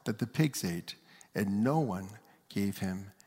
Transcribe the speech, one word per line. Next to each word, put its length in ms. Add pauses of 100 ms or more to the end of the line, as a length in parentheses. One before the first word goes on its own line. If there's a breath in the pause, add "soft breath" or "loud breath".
that 120
the 80
pigs 380
ate, 320 (400 soft breath)
and 280
no 160
one 300 (400 soft breath)
gave 300
him 320 (160 soft breath)